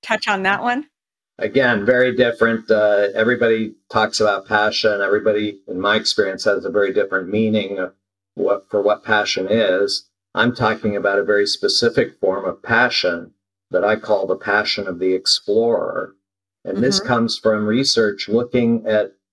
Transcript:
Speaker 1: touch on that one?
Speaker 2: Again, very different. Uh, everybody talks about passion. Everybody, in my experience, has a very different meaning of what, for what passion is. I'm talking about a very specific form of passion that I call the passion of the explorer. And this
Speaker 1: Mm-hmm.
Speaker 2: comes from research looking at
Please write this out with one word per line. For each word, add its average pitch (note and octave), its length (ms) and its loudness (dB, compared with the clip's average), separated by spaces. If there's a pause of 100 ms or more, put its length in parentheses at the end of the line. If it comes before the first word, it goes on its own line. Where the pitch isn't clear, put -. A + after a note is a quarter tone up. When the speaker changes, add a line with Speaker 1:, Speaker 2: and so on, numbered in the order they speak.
Speaker 1:
touch G#3+ 240 -4
on G3 160 -2
that G3 180 2
one? B3 260 -4 (500)
Speaker 2:
Again, A#2 480 0
very B2 300 4
different. A#2 540 2
Uh, G#2 460 4
everybody A2+ 580 0 (180)
talks A2 280 0
about G2+ 280 0
passion. G#2 540 0
Everybody, G#2 680 0
in F#2 140 -6
my G2+ 140 2
experience, G2+ 500 -2
has G2+ 200 0
a G2+ 40 -4
very F#2+ 240 0
different F#2+ 360 -2
meaning G#2+ 500 -2
of F2+ 140 -6 (420)
what, G2 340 -2
for G#2 120 0
what G#2 220 0
passion G#2 460 -2
is. G2+ 580 0 (280)
I'm A#2+ 200 2
talking A2 400 -2
about G2+ 240 0
a G2 40 0
very G#2 240 2
specific - 720 -2
form F#2+ 260 -2
of F2+ 180 -8
passion A2+ 680 0 (380)
that F2+ 120 2
I G#2+ 120 2
call G2+ 320 -2
the F#2 100 0
passion G#2 500 -2
of F2 120 -8
the F#2 140 0
explorer. G#2 1000 -2 (480)
And F#2+ 140 -6
this B2+ 220 2
Speaker 1:
Mm-hmm. - 80 -8
Speaker 2:
comes A#2 320 0
from G#2+ 260 0
research A2 640 0
looking A#2 560 0
at G#2+ 280 0 (200)